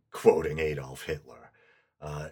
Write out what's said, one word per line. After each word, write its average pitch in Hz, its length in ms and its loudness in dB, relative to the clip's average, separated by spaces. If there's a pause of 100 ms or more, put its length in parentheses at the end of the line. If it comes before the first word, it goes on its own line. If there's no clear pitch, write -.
(100)
quoting 78 480 4
Adolf 69 440 -4
Hitler. 67 480 -10 (500)
Uh, 73 320 -10